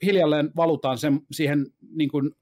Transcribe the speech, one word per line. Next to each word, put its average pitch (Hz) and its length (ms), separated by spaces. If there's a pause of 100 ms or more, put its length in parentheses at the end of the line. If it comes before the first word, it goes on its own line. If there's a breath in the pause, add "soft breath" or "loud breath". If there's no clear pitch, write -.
hiljalleen 156 540
valutaan 139 420
sen, 143 220 (120)
siihen, 143 340 (300)
niin 147 140
kuin, 147 200 (120)